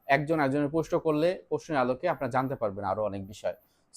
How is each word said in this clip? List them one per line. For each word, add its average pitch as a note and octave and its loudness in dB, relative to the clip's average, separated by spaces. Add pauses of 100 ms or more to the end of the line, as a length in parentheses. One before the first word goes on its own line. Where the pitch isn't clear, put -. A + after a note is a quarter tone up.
একজন D3 4
একজনের C#3+ 2
প্রশ্ন D#3+ 0
করলে, D#3+ 0
প্রশ্নের D3+ -2
আলোকে B2+ 0
আপনারা C3+ -2
জানতে C3 0
পারবেন G2+ -4
আরো G2 0
অনেক G2 -4
বিষয়। G2 -6 (420)